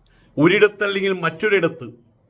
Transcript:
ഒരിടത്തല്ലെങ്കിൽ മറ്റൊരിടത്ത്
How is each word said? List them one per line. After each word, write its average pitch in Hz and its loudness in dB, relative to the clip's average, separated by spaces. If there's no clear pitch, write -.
ഒരിടത്തല്ലെങ്കിൽ 196 2
മറ്റൊരിടത്ത് 165 -2